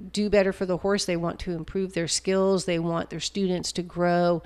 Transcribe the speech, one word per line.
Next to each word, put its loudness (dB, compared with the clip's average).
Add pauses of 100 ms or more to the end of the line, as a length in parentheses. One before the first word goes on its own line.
do 0
better 4
for -4
the 0
horse. 0
They 0
want -4
to -6
improve -4
their -2
skills. 2
They 0
want -2
their -8
students -2
to -4
grow, 2